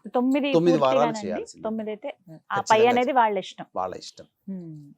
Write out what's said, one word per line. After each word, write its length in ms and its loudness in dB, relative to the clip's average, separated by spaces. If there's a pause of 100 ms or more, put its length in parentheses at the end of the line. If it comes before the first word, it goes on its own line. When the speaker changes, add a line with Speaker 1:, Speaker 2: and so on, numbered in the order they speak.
(140)
Speaker 1:
తొమ్మిది 380 2
Speaker 2:
తొమ్మిది 260 4
వారాలు 200 4
Speaker 1:
పూర్తిగానండి? 280 0
Speaker 2:
చేయాల్సిందే. 360 -8
Speaker 1:
తొమ్మిది 280 -6
అయితే, 180 -10
ఆ 240 -18
Speaker 2:
ఖచ్చితంగా 380 -6
Speaker 1:
పై 60 6
అనేది 220 4
Speaker 2:
చేయాలి. 140 0
Speaker 1:
వాళ్ళ 260 2
ఇష్టం. 260 -12 (120)
Speaker 2:
వాళ్ళ 180 -4
ఇష్టం. 300 -18 (240)
Speaker 1:
హ్మ్. 500 -14